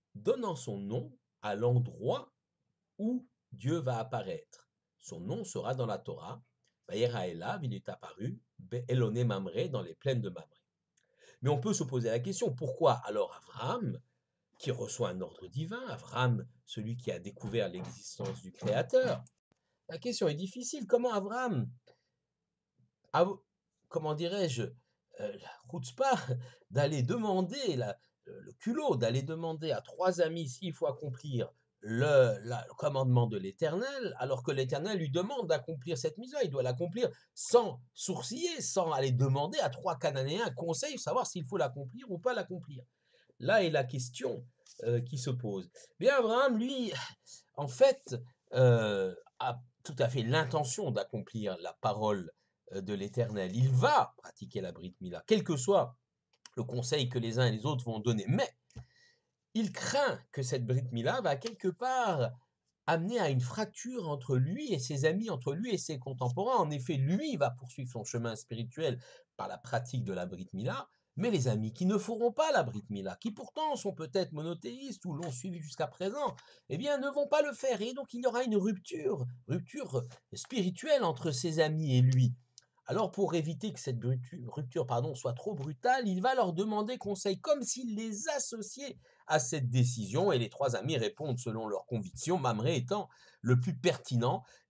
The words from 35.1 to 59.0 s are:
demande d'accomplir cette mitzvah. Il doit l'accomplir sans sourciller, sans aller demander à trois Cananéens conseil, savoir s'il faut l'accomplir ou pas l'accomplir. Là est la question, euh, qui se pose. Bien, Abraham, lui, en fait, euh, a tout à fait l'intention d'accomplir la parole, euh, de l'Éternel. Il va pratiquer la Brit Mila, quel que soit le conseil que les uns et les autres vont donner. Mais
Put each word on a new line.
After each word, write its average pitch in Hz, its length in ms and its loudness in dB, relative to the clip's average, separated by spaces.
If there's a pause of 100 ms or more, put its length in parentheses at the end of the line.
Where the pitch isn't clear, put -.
demande 196 380 -2
d'accomplir 151 500 -2
cette 156 200 -2
mitzvah. 254 260 -4
Il 165 60 0
doit 135 120 -2
l'accomplir 170 480 -2 (240)
sans - 460 4 (140)
sourciller, 254 640 -4
sans 170 320 0
aller 135 180 2
demander 139 480 2
à 175 120 2
trois 139 280 -4
Cananéens 147 520 0
conseil, 170 500 -4
savoir 226 260 0
s'il 170 180 -6
faut 160 120 -4
l'accomplir 143 560 -4
ou 170 60 -4
pas 247 160 2
l'accomplir. 170 500 -8 (560)
Là 165 240 6
est 165 60 2
la 147 120 4
question, 123 640 -6 (380)
euh, 117 160 4
qui 123 180 -6
se 139 120 -2
pose. 104 380 -4 (300)
Bien, 269 180 6
Abraham, 240 420 4
lui, 247 340 -2 (640)
en 147 100 -4
fait, 254 480 6 (380)
euh, 110 600 6 (280)
a 127 200 -2 (220)
tout 147 160 -10
à 127 100 4
fait 127 140 0
l'intention 147 720 0
d'accomplir 101 640 -4
la 85 140 -10
parole, 104 580 0 (420)
euh, 95 100 -4
de 95 100 -4
l'Éternel. 101 640 -2
Il 127 140 6
va 139 480 6
pratiquer - 420 -10
la 90 120 -4
Brit 90 280 -12
Mila, 87 260 -10
quel 220 160 4
que 160 140 0
soit 143 400 2 (600)
le 123 80 -2
conseil 127 440 0
que 127 100 -4
les 117 200 0
uns 127 80 6
et 113 60 4
les 110 120 -2
autres 139 200 0
vont 110 160 -4
donner. 107 280 2
Mais 214 220 2 (1040)